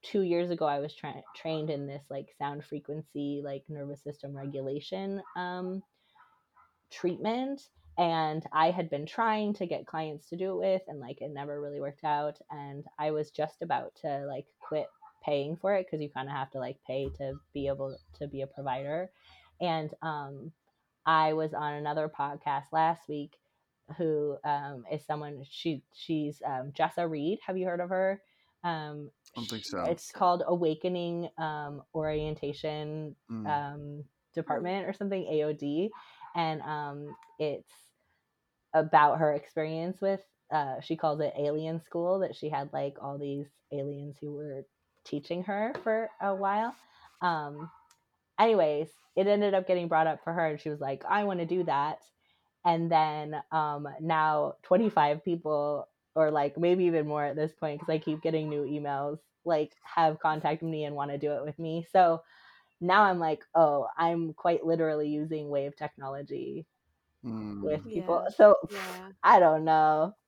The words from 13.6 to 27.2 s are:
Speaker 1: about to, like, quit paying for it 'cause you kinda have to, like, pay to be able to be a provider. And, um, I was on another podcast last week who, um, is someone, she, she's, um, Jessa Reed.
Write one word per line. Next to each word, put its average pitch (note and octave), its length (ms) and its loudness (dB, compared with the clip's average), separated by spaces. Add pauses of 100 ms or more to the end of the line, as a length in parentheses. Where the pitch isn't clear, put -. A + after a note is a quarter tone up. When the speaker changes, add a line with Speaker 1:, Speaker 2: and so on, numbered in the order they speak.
Speaker 1:
about C3+ 340 -4
to, C#3+ 300 -6
like, C3+ 200 -8 (140)
quit - 280 -4 (340)
paying D3 340 -2
for G3 180 0
it F#3+ 160 0
'cause D#3 100 -6
you D3 100 -6
kinda C3+ 220 -8
have C3 180 -6
to, B2 100 -10
like, B2 240 -8
pay C3+ 260 -4
to C#3 300 -8 (120)
be C#3 160 -4
able C3+ 280 -6 (180)
to D3 140 -8
be C3+ 140 -8
a C3+ 40 -6
provider. C#3 680 -6 (480)
And, D#3+ 420 -2
um, C#3+ 500 -8 (540)
I D#3 280 6
was D#3 200 -2
on D3 200 -2
another D3+ 340 -2
podcast C#3+ 640 -4
last D#3+ 360 2
week D3 300 -8 (580)
who, D3 480 0
um, C#3+ 460 -4
is D3+ 160 -6
someone, D3 380 -6
she, D3 400 -6 (100)
she's, D3+ 480 -4
um, C3+ 300 -4
Jessa E3 380 0
Reed. D#3 360 -2